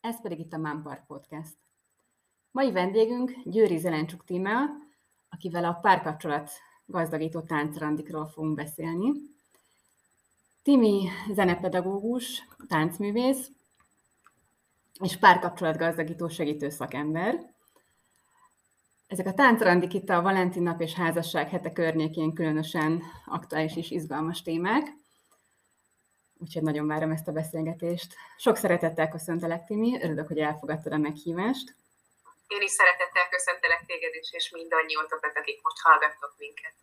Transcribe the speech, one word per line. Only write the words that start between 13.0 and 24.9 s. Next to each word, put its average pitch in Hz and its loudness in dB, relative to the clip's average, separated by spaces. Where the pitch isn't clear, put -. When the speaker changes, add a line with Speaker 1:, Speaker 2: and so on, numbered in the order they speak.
Speaker 1:
és 185 -4
párkapcsolat 165 6
gazdagító 165 -2
segítő 147 -4
szakember. 151 -4
Ezek 180 -4
a 190 -2
táncrandik 190 6
itt 190 -4
a 175 4
Valentin 180 2
nap 165 -2
és 160 -4
házasság 165 -2
hete 170 -4
környékén 160 0
különösen 156 0
aktuális 156 -4
és 165 -6
izgalmas 160 -4
témák – 190 -2